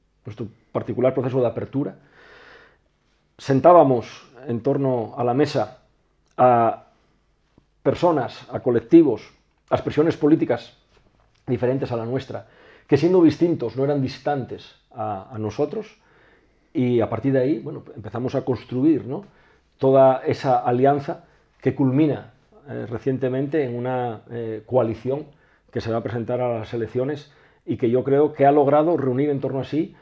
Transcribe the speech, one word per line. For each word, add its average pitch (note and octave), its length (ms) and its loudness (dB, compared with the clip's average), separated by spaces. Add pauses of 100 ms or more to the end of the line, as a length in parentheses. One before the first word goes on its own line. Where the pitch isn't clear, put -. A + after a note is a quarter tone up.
(260)
nuestro G#2+ 220 -12 (260)
particular A#2+ 400 -2
proceso B2+ 260 -2
de A#2+ 80 0
apertura. C3+ 480 -6 (1400)
Sentábamos C3+ 920 4 (160)
en A#2 140 -6
torno C3 580 -2
a B2+ 60 -4
la A#2+ 100 0
mesa C#3 460 -2 (580)
a A#2+ 500 4 (920)
personas, C#3+ 720 -2
a - 80 -8
colectivos, A#2+ 720 4 (380)
a C3 60 2
expresiones D3 420 0
políticas A#2+ 600 0 (680)
diferentes B2+ 460 -2
a - 20 -4
la A2+ 100 -6
nuestra, A#2+ 420 -8 (380)
que C#3+ 120 2
siendo F3 260 4
distintos D3+ 540 2
no C3+ 80 0
eran C#3+ 160 0
distantes C3 720 -6 (160)
a, G#2+ 420 -10
a G#2+ 60 -12
nosotros, D3 580 -6 (760)
y B2 300 0
a G#2 80 0
partir B2 240 -2
de C3+ 60 4
ahí, C#3+ 180 0
bueno, C#3+ 260 -12 (120)
empezamos A#2+ 400 -8
a C3 100 -2
construir, B2+ 580 0
¿no? D3 220 -10 (540)
toda C3+ 460 4
esa B2+ 340 0
alianza C#3 640 0 (380)
que C3 120 -2
culmina, C3+ 600 0 (340)
eh, A#2+ 200 -10
recientemente C3 800 -4
en A#2+ 100 -6
una, B2 540 -6
eh, A2+ 380 -10
coalición B2 580 -2 (460)
que A#2 100 -6
se A2+ 100 -6
va A2+ 60 -2
a A2 60 -6
presentar A#2+ 380 -6
a A#2+ 180 -2
las G#2+ 140 -12
elecciones B2+ 600 -6 (320)
y B2+ 120 -6
que A#2 120 0
yo B2 140 2
creo C#3+ 300 2
que C#3 120 2
ha C#3 60 6
logrado D3+ 460 4
reunir C3 320 -2
en C#3 100 -2
torno C3+ 220 -4
a - 20 -6
sí D#3 380 -6